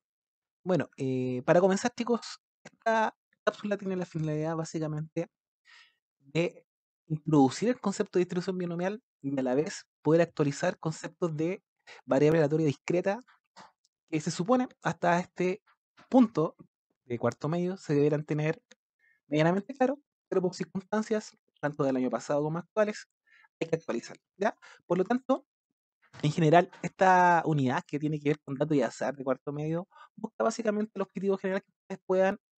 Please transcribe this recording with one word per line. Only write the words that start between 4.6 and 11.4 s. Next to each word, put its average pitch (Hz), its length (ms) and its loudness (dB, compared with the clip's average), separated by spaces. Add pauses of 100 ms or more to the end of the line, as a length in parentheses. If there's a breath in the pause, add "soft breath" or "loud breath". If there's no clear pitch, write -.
de 151 460 -4 (440)
introducir 156 600 2
el 247 120 0
concepto 196 380 -2
de 180 60 4
distribución 180 320 -6
binomial 180 460 -4 (180)
y, 139 180 -4
a 131 40 -2
la 127 120 0
vez, 156 300 -2 (180)
poder 165 200 6
actualizar 165 560 -2
conceptos 165 580 -6
de 165 260 -4 (440 loud breath)